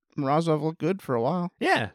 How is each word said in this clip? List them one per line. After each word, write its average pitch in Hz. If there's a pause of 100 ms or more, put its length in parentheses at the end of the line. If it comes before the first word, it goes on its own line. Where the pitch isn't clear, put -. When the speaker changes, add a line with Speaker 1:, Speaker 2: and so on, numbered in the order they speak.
(180)
Speaker 1:
Morozov 151
looked 160
good 185
for 131
a 117
while. 175
Speaker 2:
Yeah, 294